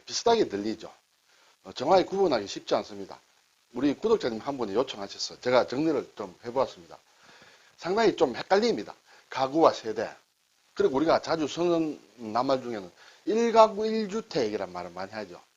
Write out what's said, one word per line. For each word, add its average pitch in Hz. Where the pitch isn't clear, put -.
비슷하게 220
들리죠. 98
어, -
정확히 175
구분하기 165
쉽지 -
않습니다. 101
우리 135
구독자님 151
한 139
분이 101
요청하셔서 104
제가 123
정리를 139
좀 92
해보았습니다. 104
상당히 196
좀 131
헷갈립니다. 185
가구와 135
세대. 107
그리고 175
우리가 151
자주 151
쓰는 165
낱말 123
중에는 107
일 226
가구 214
일 220
주택이란 110
말을 87
많이 92
하죠. 95